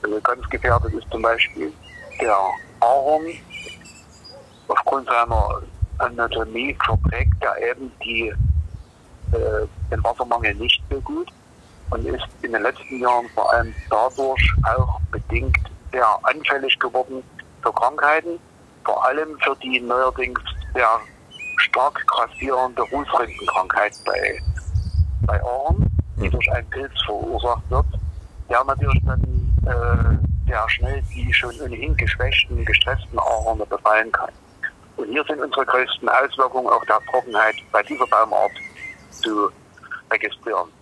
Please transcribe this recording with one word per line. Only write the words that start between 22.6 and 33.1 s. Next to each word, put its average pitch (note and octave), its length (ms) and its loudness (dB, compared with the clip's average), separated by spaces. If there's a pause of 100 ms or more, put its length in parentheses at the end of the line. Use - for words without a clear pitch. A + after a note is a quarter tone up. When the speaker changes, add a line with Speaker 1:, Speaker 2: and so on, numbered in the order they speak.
Speaker 1:
Rußrindenkrankheit G#2 1120 0 (120)
bei, G2 360 -2 (840)
bei G#2+ 160 2
Ahorn, C3+ 420 0 (320)
die G2+ 100 0
Speaker 2:
Mhm. - 40 0
Speaker 1:
durch - 200 0
einen B2 180 -2
Pilz C3+ 220 -8 (140)
verursacht A#2 640 -2
wird, B2+ 160 4 (640)
der A#2+ 140 2
natürlich C3+ 420 2
dann, B2+ 160 2 (440)
äh, A#2+ 840 2
sehr A2+ 200 0
schnell C3+ 340 -2 (100)
die - 200 -2
schon - 280 0
ohnehin B2 340 -2
geschwächten, - 680 0
gestressten - 540 0